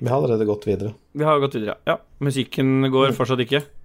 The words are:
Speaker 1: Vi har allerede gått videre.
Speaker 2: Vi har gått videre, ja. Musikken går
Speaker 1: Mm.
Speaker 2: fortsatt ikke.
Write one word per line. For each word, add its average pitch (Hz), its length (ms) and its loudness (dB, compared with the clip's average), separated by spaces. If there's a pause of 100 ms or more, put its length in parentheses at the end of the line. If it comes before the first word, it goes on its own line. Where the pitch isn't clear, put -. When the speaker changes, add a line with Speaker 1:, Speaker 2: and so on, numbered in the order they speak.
Speaker 1:
Vi 123 80 -4
har 131 140 2
allerede 113 260 2
gått 104 180 -2
videre. 104 280 -2 (200)
Speaker 2:
Vi 143 120 -4
har 151 140 4
gått 135 160 -2
videre, 107 200 -4 (100)
ja. 165 120 0 (240)
Musikken 135 680 0
går 131 180 4
Speaker 1:
Mm. 120 60 0
Speaker 2:
fortsatt 123 240 0
ikke. 139 240 0 (220)